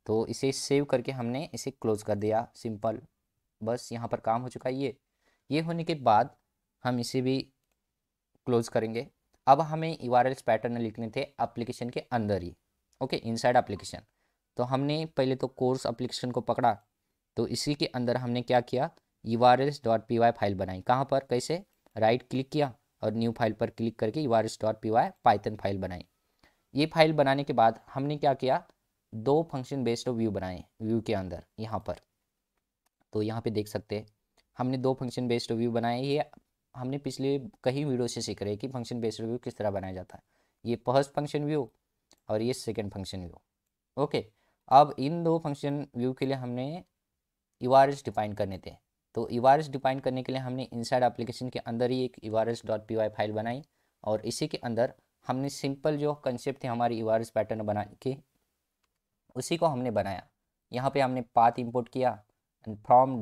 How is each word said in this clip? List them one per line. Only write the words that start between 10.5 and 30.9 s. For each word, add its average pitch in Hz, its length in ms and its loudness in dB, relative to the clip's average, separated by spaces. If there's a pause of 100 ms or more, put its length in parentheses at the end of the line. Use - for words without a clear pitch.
लिखने 113 380 -4
थे 131 60 0
एप्लीकेशन 117 680 -6
के 135 100 -8
अंदर 104 440 0
ही, 87 120 -12 (460)
ओके, - 240 -2
inside 117 300 2
application। - 460 0 (560)
तो 120 60 -2
हमने 143 420 -2
पहले 131 300 0
तो 131 120 -4
कोर्स 127 380 0
एप्लीकेशन 120 460 -4
को 120 100 -2
पकड़ा, 113 360 2 (600)
तो 113 100 0
इसी - 280 -2
के 156 100 -2
अंदर 120 320 0
हमने 123 240 -2
क्या 123 200 4
किया, 127 280 -2 (360)
यू 113 180 2
आर 123 180 8
एल्स 143 220 -2
डॉट 113 240 2
पी 117 100 0
वाई 117 140 6
फाइल 104 240 -2
बनाई। 92 260 -6
कहाँ 131 240 2
पर, 135 140 0
कैसे, 151 440 -2 (320)
राइट 113 340 4
क्लिक 131 200 -4
किया 143 240 0 (300)
और 107 100 0
न्यू 113 180 0
फाइल 113 220 0
पर 113 160 -2
क्लिक 113 300 -4
करके 113 220 -2
यू 123 120 2
आर 110 100 4
एल्स 110 180 -6
डॉट - 200 0
पी 110 80 -4
वाई 127 200 4 (180)
Python 107 300 2
फाइल 101 200 -4
बनाई। 92 280 -8 (680)
ये 139 120 2
फाइल 160 280 6
बनाने 139 300 4
के 139 100 -4
बाद 113 260 6 (140)
हमने 143 240 -4
क्या 143 160 2
किया, 131 300 0 (500)
दो 131 280 2 (100)
फंक्शन 135 320 -6
बेस्ड 117 260 0
व्यू 113 220 0
बनाए 92 320 -6 (180)
व्यू 110 200 0